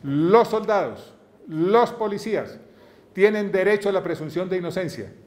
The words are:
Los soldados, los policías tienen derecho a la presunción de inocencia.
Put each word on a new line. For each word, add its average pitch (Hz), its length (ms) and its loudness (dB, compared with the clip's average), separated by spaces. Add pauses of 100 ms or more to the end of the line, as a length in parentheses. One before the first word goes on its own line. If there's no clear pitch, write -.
Los 170 460 4
soldados, 202 640 -2 (320)
los 190 460 2
policías 202 680 -4 (540)
tienen 202 400 2
derecho 202 380 2
a - 20 0
la 190 100 0
presunción 165 460 -6
de 185 80 -2
inocencia. 170 560 -6 (140)